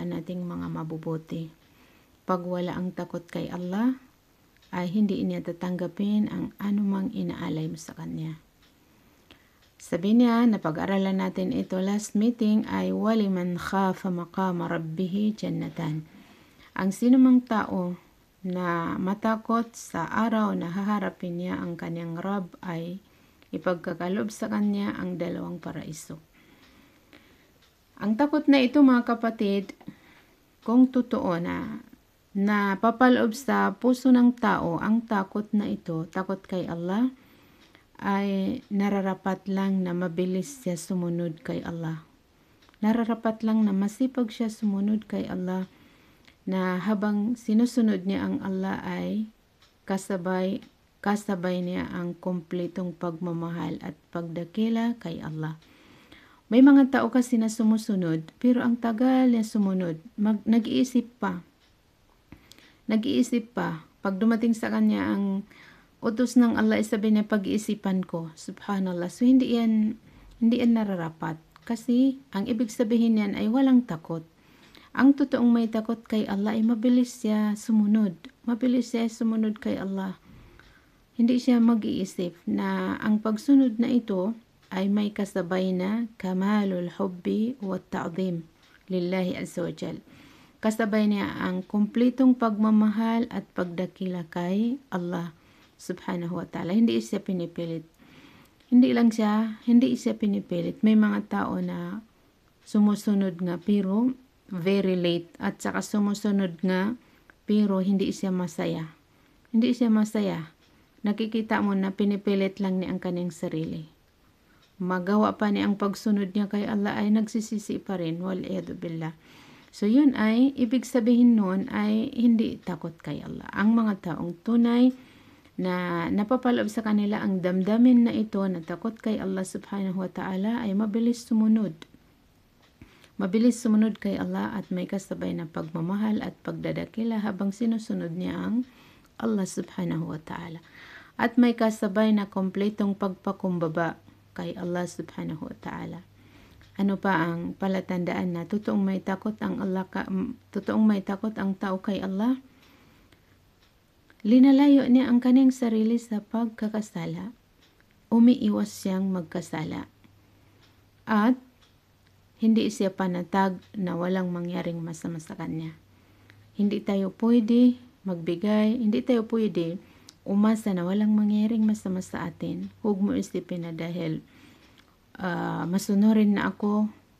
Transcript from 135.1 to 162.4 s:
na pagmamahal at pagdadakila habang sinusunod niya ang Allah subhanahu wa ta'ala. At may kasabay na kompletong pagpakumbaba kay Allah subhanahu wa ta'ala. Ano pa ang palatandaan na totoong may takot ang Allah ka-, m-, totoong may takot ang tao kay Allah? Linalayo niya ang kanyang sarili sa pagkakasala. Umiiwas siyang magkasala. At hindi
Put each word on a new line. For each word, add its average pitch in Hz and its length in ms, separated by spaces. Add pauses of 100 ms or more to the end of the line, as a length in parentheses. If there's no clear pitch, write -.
na 170 80
pagmamahal 170 800
at - 160
pagdadakila 165 800
habang 196 320
sinusunod 202 640
niya 180 240
ang 208 240 (560)
Allah 214 240
subhanahu 170 720
wa 156 80
ta'ala. 170 400 (560)
At 247 160
may 240 160
kasabay 220 640
na 202 160
kompletong 196 640
pagpakumbaba 175 1040 (340)
kay 170 220
Allah 175 320
subhanahu 165 640
wa - 80
ta'ala. 170 400 (800)
Ano 196 160
pa 190 320
ang 170 320
palatandaan 185 800
na 170 80
totoong 208 320
may 190 240
takot 202 400
ang 190 160
Allah 190 320
ka-, 190 160
m-, 190 320 (160)
totoong 214 320
may 202 160
takot 214 320
ang 196 240
tao 190 240
kay 190 160
Allah? 202 400 (1800)
Linalayo 269 640
niya 247 240
ang 240 80
kanyang 254 320
sarili 226 480
sa 208 240
pagkakasala. 214 1120 (720)
Umiiwas 214 640
siyang 190 400
magkasala. 160 800 (1120)
At 220 320 (1040)
hindi 220 320